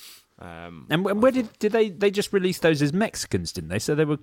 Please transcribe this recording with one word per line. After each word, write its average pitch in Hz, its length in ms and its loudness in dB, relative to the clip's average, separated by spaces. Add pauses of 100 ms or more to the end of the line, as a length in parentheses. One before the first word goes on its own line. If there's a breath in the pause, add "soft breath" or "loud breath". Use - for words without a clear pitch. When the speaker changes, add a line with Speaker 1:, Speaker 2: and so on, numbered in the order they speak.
(420 loud breath)
Speaker 1:
Um, 85 480 -16
Speaker 2:
And, 175 160 2
and 202 40 0
Speaker 1:
I - 20 0
Speaker 2:
where 240 220 4
Speaker 1:
thought - 0 -
Speaker 2:
did, 247 260 -4
did 208 140 0
they, 220 160 2
they 202 200 0
just 196 220 -2
released 185 300 0
those 156 200 4
as 147 120 2
Mexicans, 117 580 -2
didn't 82 200 -8
they? 98 80 -2
So 147 140 0
they 151 120 4
were, 147 180 -2